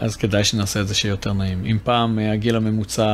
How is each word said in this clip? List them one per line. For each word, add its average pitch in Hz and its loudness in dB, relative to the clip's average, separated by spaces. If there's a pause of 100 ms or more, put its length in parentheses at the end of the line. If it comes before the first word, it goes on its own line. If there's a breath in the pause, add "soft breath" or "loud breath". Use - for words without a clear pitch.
אז 110 -2
כדאי 104 2
שנעשה 104 0
את 98 0
זה 101 -4
שיהיה 101 0
יותר 98 -4
נעים. 95 -2
אם 110 0
פעם, 117 2
אה, 107 0
הגיל 113 2
הממוצע, 110 0